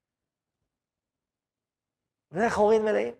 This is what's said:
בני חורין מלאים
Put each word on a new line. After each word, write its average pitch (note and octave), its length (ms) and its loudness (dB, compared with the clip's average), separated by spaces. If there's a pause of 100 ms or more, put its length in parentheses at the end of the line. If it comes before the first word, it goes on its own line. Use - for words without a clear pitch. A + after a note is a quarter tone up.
(2250)
בני G#3+ 180 -2
חורין G#3+ 320 2
מלאים G#3+ 360 -2